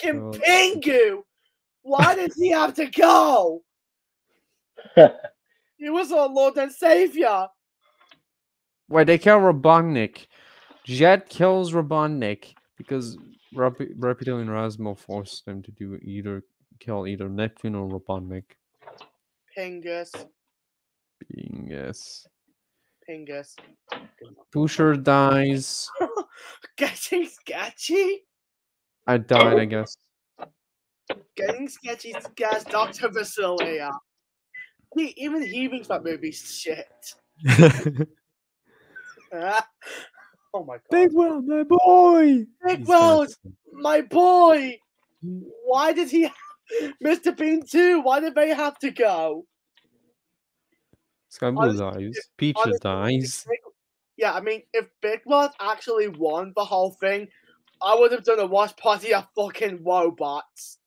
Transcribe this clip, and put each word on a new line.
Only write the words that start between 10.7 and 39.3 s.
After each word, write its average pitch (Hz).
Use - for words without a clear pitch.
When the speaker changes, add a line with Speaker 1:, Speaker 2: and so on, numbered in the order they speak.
Speaker 1:
Jet 165
kills 185
Robotnik 151
because 120
Rap-, 127
Rapido 123
and 110
Rasmo 107
forced -
them 98
to 104
do 98
either, 98
kill 101
either 98
Neptune 107
or 98
Robotnik. 92
Speaker 2:
Pingus. 175
Speaker 1:
Pingus. -
Speaker 2:
Pingus. 147
Speaker 1:
Pusher 151
dies. 139
Speaker 2:
<laughs> -
Getting 330
sketchy? -
Speaker 1:
I 123
died, 117
I 110
guess. 110
Speaker 2:
Getting 233
sketchy 233
scares 220
Doctor 220
Basilia. 180
He, 311
even 302
he 247
thinks 247
that 170
movie's 156
shit. -
Speaker 1:
<laughs> 139